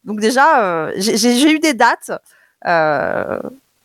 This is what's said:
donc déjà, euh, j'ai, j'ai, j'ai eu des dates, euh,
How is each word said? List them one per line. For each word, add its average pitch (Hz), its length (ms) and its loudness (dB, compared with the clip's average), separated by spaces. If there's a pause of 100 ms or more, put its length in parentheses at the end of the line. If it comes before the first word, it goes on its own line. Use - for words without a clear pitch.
donc 208 160 -8
déjà, 254 420 2
euh, 165 340 -2
j'ai, 202 200 -2
j'ai, 240 200 2
j'ai 302 160 4
eu 311 60 0
des 311 160 0
dates, 233 380 0 (540)
euh, 156 760 -2 (440)